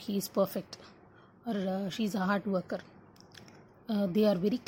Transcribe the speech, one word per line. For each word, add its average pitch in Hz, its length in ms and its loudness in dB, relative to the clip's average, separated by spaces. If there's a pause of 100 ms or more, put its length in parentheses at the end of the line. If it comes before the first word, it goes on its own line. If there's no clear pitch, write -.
he - 40 -4
is 196 120 0 (120)
perfect - 440 0 (680)
or, 233 80 -2
uh, 190 420 -2
she - 20 -4
is 214 180 0
a 185 100 0
hard 202 160 2
worker, 190 360 -2 (1120)
uh, 202 240 2
they 214 160 6
are 196 100 4
very 208 300 0